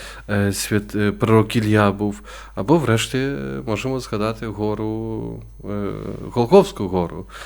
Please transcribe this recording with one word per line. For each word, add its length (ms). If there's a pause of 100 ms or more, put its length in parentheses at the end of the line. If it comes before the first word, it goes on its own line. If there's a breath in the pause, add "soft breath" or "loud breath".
(300 loud breath)
е, 240
свят-, 420
е, 160
пророк 440
Ілля 360
був. 300 (340 loud breath)
Або, 220
врешті, 400
е, 480
можемо 340
згадати 480
гору, 960 (260)
е, 200 (420)
Голгофську 560
гору, 380 (200 loud breath)